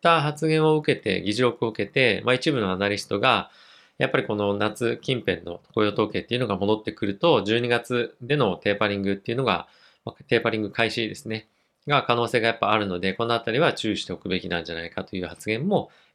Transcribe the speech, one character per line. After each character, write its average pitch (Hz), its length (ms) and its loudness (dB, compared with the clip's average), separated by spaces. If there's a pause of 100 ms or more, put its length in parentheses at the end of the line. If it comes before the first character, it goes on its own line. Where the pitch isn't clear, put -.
た 165 200 4
発 147 280 -2
言 156 160 2
を 156 120 6
受 151 180 2
け - 60 -6
て、 92 220 -2
議 98 120 -2
事 120 80 0
録 120 220 0
を 117 40 0
受 110 180 -4
け - 60 -12
て、 110 320 2
ま 120 80 2
あ、 - 20 2
一 131 160 0
部 135 100 0
の 95 120 0
ア 92 40 -2
ナ 98 120 2
リ 101 100 0
ス - 80 -10
ト 104 140 -2
が、 113 300 2 (460)
や 131 100 0
っ 131 40 -2
ぱ 139 80 0
り 131 60 0
こ 110 120 -4
の 101 180 2
夏 107 480 -2
近 131 180 -2
辺 85 220 -2
の 85 180 -10 (140)
雇 110 100 2
用 104 80 2
統 107 160 0
計 98 120 -6
っ - 40 -4
て - 100 -6
い 123 40 0
う - 20 -2
の 127 60 -2
が 104 100 -2
戻 101 200 2
っ 107 60 -4
て 104 100 -6
く - 120 -8
る 98 120 -2
と、 143 260 4
十 107 160 2
二 120 100 -2
月 120 520 -2
で 127 160 -2
の 107 200 2
テ 104 180 0
ー - 20 -4
パ 107 100 2
リ 101 100 0
ン 98 60 -2
グ 98 100 0
っ 98 40 -2
て 107 160 -6
い - 20 -4
う 120 40 -4
の 135 60 0
が、 101 220 0 (380)
ま - 120 -10
あ、 - 80 -20
テ 120 140 2
ー - 20 0
パ 117 100 0
リ 110 80 -2
ン 107 40 -2
グ 101 80 -4
開 113 220 0
始 113 160 -4
で 101 80 -10
す - 120 -14
ね、 110 200 -8 (400)
が 143 160 2
可 120 100 2
能 120 140 2
性 120 120 2
が 110 60 2
や 113 80 2
っ - 40 -14
ぱ 101 120 2
あ 107 80 4
る 104 80 0
の 90 140 -4
で、 95 140 0
こ 117 100 -2
の 117 100 0
あ 117 60 0
た 117 100 -6
り 113 80 0
は 151 140 4
注 107 200 -2
意 95 40 -2
し - 80 -6
て - 80 -10
お 87 40 -8
く - 120 -10
べ 92 100 0
き 92 100 -8
な 87 120 -2
ん 80 40 -8
じ 82 60 -10
ゃ 82 60 -8
な 82 80 -8
い 85 60 -12
か - 140 -8
と - 120 -10
い 92 60 -6
う 87 40 -6
発 85 220 -12
言 113 180 -2
も 190 240 0 (240)